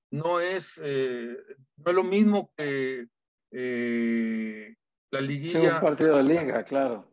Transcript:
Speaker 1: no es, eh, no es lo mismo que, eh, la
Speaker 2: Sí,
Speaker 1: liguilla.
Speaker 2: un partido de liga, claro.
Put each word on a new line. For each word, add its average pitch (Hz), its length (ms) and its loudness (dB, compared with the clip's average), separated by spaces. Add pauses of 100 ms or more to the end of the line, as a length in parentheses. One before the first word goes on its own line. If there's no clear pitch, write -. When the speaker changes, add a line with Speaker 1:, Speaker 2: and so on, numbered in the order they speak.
(100)
Speaker 1:
no 170 300 -2
es, 180 420 -6
eh, 127 540 -4 (400)
no 151 140 -2
es 180 40 4
lo 185 80 4
mismo 202 540 2
que, 131 500 -4 (460)
eh, 117 1200 -2 (380)
la 135 80 -2
Speaker 2:
Sí, 139 60 -2
Speaker 1:
liguilla. 165 500 2
Speaker 2:
un 156 40 -2
partido 151 360 4
de 139 80 6
liga, 127 400 2
claro. 131 480 -2